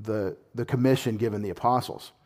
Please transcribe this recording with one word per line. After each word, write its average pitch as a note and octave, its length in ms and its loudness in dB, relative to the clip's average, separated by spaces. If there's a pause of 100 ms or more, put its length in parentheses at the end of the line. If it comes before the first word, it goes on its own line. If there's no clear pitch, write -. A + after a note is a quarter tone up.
the, G#2 360 -2 (180)
the A#2 100 -2
commission C3 520 2
given G#2 240 -2
the G#2 80 -4
apostles. A#2+ 600 0 (140)